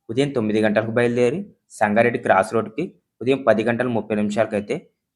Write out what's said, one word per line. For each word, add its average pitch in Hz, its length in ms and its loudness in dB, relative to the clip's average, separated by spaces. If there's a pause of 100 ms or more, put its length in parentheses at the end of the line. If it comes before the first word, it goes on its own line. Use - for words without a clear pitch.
(100)
ఉదయం 135 200 0
తొమ్మిది 107 300 0
గంటలకు 107 300 2
బయలుదేరి 120 560 0 (240)
సంగారెడ్డి 117 480 2
క్రాస్ 98 360 2
రోడ్‌కి 113 400 -4 (280)
ఉదయం 135 200 0
పది 113 200 4
గంటల 117 240 0
ముప్పై 113 300 -2
నిమిషాలకైతే 107 760 -2 (240)